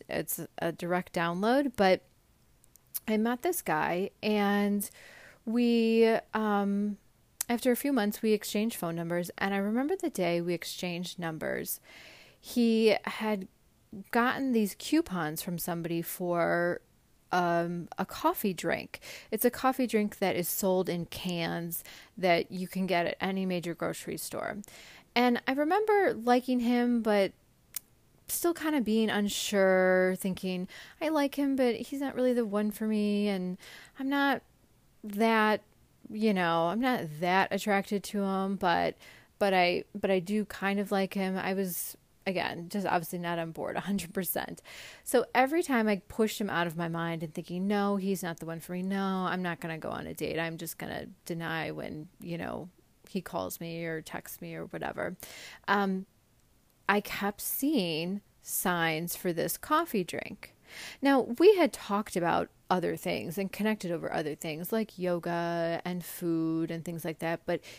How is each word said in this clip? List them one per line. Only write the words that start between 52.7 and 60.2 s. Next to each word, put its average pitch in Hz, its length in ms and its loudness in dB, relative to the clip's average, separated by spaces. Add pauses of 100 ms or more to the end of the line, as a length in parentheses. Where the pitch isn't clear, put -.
he 190 120 -6
calls - 400 -6
me 170 240 -8
or 160 160 -6
texts - 400 -12
me 165 160 -12
or 165 100 -10
whatever." - 500 -6 (520)
Um, 196 380 2 (800)
I 202 120 4
kept - 400 -4
seeing 190 800 0 (220)
signs 170 760 0
for 180 160 -2
this 165 240 -2
coffee 302 480 0
drink. - 500 -10 (480)